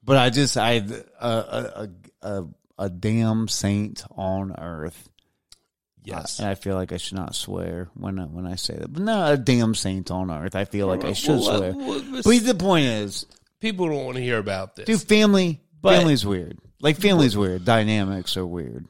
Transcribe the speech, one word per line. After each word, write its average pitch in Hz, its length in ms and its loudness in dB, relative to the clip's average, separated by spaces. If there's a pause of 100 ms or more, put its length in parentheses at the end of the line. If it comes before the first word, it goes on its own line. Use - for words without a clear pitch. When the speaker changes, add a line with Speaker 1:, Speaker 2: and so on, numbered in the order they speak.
Speaker 1:
But 135 120 4
I 127 140 6
just, 131 260 2
I, 113 140 2 (500)
a, 120 80 -4
a, - 0 -
a, 110 600 -6 (340)
a, 98 220 -6 (340)
a 98 100 -4
damn 110 580 0
saint 101 560 -2 (140)
on 95 400 -4
earth. 82 500 -10 (960)
Speaker 2:
Yes. - 380 -10
Speaker 1:
Uh, 104 40 -4
and 101 60 -2
I 98 40 -2
feel 95 220 -4
like 92 160 -4
I 90 40 -6
should 95 220 -8
not 85 160 -8
swear 90 580 -8
when 95 260 -8
I, 90 60 -8
when 85 220 -10
I 87 80 -6
say - 220 -8
that. - 140 -10
But 151 120 -6
no, 202 300 2
a 143 40 4
damn 117 380 2
saint 95 360 -4
on 92 200 -4
earth. 82 260 -8
I 98 80 0
feel 101 220 -2
like 92 160 0
I - 60 -4
Speaker 2:
Well, 101 60 -2
Speaker 1:
should 143 260 2
Speaker 2:
well, - 180 0
Speaker 1:
swear. 95 180 -2
Speaker 2:
well, - 240 -6
this 262 240 -10
Speaker 1:
But 226 220 6
the 254 80 4
point 175 320 4
is, 104 400 -4 (340)
Speaker 2:
people 185 280 -2
don't 139 180 -4
wanna 127 140 -6
hear 123 180 0
about 95 380 -4
this. - 100 -10
Speaker 1:
dude, 220 160 2
family, 196 580 4 (220)
Speaker 2:
But 190 160 8
Speaker 1:
family's 147 260 4
weird. 92 320 -4 (240)
Like, 147 160 2
family's 151 400 4
weird. 92 300 0
Dynamics 104 720 2
are 92 80 -4
weird. 71 440 -8